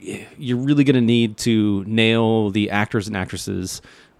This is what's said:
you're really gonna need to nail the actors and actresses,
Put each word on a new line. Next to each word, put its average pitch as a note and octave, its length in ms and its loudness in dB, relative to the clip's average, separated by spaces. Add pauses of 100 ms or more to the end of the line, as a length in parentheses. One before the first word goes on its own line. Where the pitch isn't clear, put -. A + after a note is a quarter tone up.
(380)
you're B2 200 -2
really C#3+ 260 2
gonna C3 180 4
need A#2 360 2
to G#2 500 0
nail A2+ 640 2
the G2+ 200 0
actors G#2 380 -2
and G#2+ 80 -6
actresses, F#2 680 -8 (380)